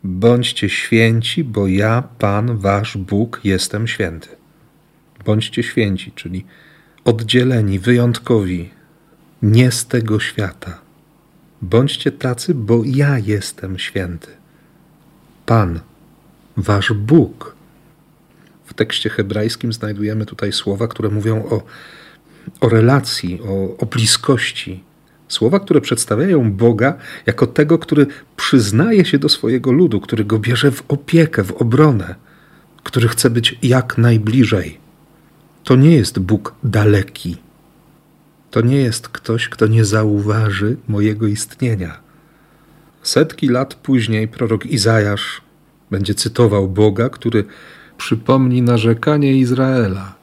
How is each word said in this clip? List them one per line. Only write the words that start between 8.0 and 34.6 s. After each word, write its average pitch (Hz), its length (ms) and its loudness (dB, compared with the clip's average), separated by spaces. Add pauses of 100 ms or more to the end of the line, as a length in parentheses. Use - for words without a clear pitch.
nie 113 280 4
z - 160 -6
tego 110 340 -2
świata. - 600 -10 (840)
Bądźcie 120 500 0
tacy, 127 420 -4
bo 117 320 2
ja 139 320 2
jestem 98 600 -6
święty. 87 520 -10 (1160)
Pan, 95 340 0 (760)
wasz 101 360 -2
Bóg. 107 640 0 (1080)
W - 100 -20
tekście - 360 -4
hebrajskim 107 640 -4
znajdujemy 107 540 -6
tutaj 101 260 -6
słowa, 104 360 -4
które 107 200 -6
mówią 107 360 -2
o, 107 180 -4 (1000)
o 123 80 4
relacji, 110 720 2
o, 98 340 -6
o 117 100 -2
bliskości. - 1000 -2 (440)
Słowa, 165 320 0
które 151 200 2
przedstawiają 123 720 0
Boga 117 460 2 (280)
jako - 200 0
tego, 151 320 2
który 147 280 2 (300)
przyznaje 139 680 2
się - 140 0
do 147 100 0
swojego 123 440 0
ludu, 131 280 2
który 107 240 -4
go 110 140 0
bierze 120 320 2
w - 180 -10
opiekę, 151 560 2
w 92 80 -8
obronę, 117 600 2 (680)
który 117 260 0
chce 120 220 0
być 117 320 -2
jak 123 360 2
najbliżej. 110 840 2 (800)